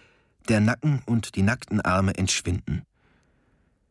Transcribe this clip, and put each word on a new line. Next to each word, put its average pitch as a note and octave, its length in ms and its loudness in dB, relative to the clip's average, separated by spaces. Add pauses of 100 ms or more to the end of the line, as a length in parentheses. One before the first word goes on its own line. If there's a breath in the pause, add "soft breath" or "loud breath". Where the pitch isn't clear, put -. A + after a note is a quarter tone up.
(480 soft breath)
der A2 120 4
Nacken A#2+ 480 2
und A#2 280 -2
die G2 60 0
nackten G#2 400 0
Arme F#2+ 340 2
entschwinden. - 680 -2 (1080)